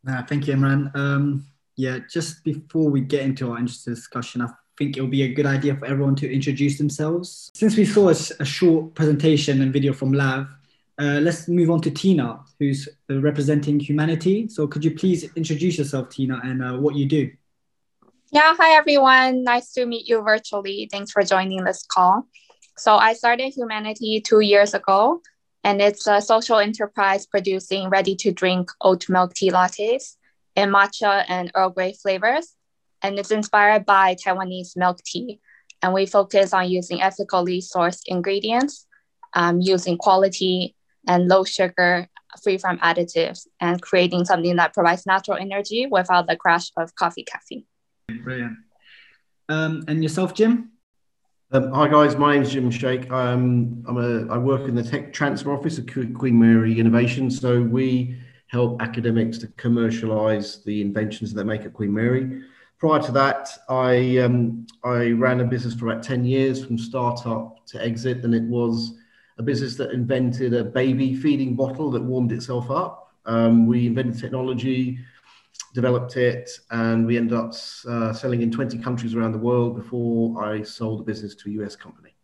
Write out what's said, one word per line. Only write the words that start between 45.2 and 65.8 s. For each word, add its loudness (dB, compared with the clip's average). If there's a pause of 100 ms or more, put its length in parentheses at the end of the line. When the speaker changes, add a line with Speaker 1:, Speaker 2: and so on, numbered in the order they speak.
Speaker 2:
energy -4
without 2
the 0
crash 0
of -6
coffee -4
caffeine. -16 (600)
Speaker 1:
Brilliant. -10 (880)
Um, -2
and -2
yourself, -2
Jim? 2 (800)
Speaker 3:
Um, 0
hi 2
guys, 4
my 4
name's 2
Jim -2
Shake. -4
Um, 0
I'm -4
a, -2
I -2
work 0
in -4
the -2
tech -8
transfer -4
office -6
at -12
Que-, -8
Queen 2
Mary 6
Innovation. 2
So 0
we -2 (300)
help -2
academics -2
to -12
commercialize -2
the -4
inventions -6
that -6
they -4
make -4
at -16
Queen -4
Mary. -2 (380)
Prior 2
to -6
that, 0 (200)
I, 2
um, 0 (160)
I 0
ran 2
a 0
business -4
for -6